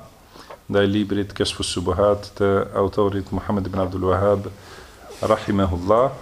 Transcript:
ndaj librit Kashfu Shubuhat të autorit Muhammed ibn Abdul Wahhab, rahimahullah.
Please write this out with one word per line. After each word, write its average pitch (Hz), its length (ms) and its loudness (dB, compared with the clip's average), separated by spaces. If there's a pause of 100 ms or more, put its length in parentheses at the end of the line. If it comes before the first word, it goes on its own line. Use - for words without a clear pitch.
(720)
ndaj 101 160 4
librit 101 480 -2
Kashfu - 280 -2
Shubuhat 101 720 0
të 101 120 2 (300)
autorit 98 520 0
Muhammed 95 360 -2
ibn 92 160 -2
Abdul 90 240 -2
Wahhab, 98 400 2 (720)
rahimahullah. 101 880 2 (160)